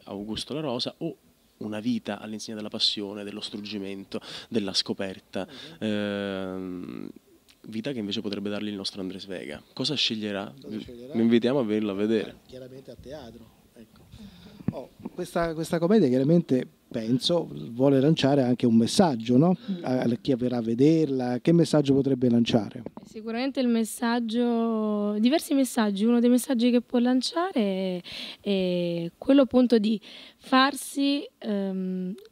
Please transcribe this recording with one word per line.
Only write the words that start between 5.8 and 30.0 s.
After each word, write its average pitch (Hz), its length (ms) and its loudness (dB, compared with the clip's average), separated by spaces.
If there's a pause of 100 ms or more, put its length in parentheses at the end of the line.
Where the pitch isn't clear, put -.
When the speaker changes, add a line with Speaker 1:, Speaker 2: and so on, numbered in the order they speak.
Speaker 2:
Mhm. 110 80 -4
Speaker 1:
Ehm, 95 1200 -6 (600)
vita 110 240 -8
che 123 80 -6
invece 101 200 -6
potrebbe 101 300 -6
dargli 104 180 -6
il 104 60 -8
nostro 98 260 -10
Andres 92 260 -8
Vega. 73 360 -12 (100)
Cosa 135 220 -4
sceglierà? 107 640 -4
Speaker 2:
Cosa 110 180 -10
sceglierà? 123 360 -16
Speaker 1:
Vi 113 80 2
invitiamo 120 380 4
a 120 40 0
venirlo 107 280 0
a - 20 -4
vedere. 107 360 0
Speaker 2:
Eh, - 180 -20
chiaramente 127 420 -18
a 117 100 -18
teatro, 120 460 -18 (280)
ecco. - 280 -20 (720)
Oh, 139 180 -12 (240)
questa, 170 400 -2
questa 165 240 -2
commedia 170 300 6
chiaramente, 135 580 4 (240)
penso, 127 580 0 (220)
vuole 135 300 4
lanciare 143 420 4
anche 123 240 2
un 117 100 6
messaggio, 120 600 4
no? 175 180 6 (260)
A, 127 180 -2
a 123 80 0 (120)
chi 139 140 0
verrà 123 240 -2
a 120 40 -4
vederla, 131 800 2
che 170 120 4
messaggio 151 420 4
potrebbe 131 340 2
lanciare? 117 540 2 (240)
Speaker 3:
Sicuramente 233 540 -6
il 247 80 2
messaggio, 226 1500 0
diversi 277 360 2
messaggi. 214 500 0
Uno 240 140 4
dei 240 120 4
messaggi 247 400 2
che 240 100 4
può 247 180 -2
lanciare 262 540 0
è, 190 480 0 (400)
è 175 760 0
quello 277 260 4
appunto 247 360 4
di 214 220 0 (380)